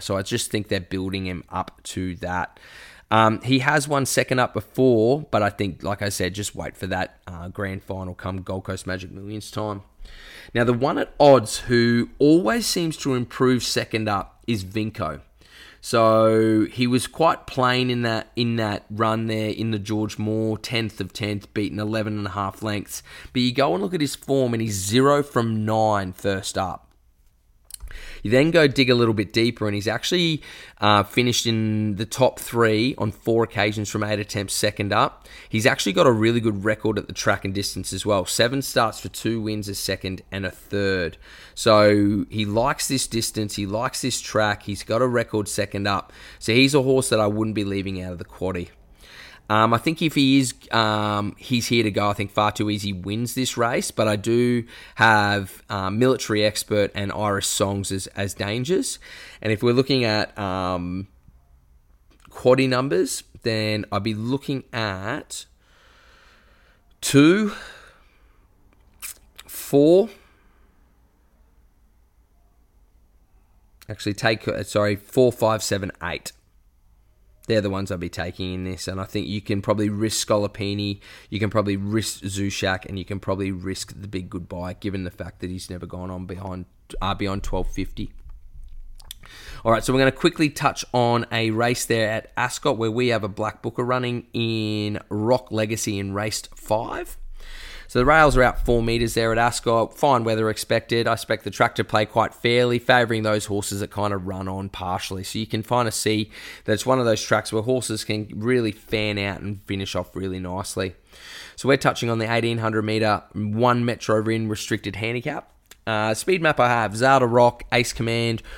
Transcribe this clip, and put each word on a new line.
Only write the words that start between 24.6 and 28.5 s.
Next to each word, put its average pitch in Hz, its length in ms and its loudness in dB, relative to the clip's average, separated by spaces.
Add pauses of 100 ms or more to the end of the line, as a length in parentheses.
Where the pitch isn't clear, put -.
he's 110 140 -4
zero 131 480 4
from 113 420 0
nine 107 480 0
first 98 440 -4
up. 92 320 -6 (1300)
You 101 80 -2
then 139 180 6
go 165 180 6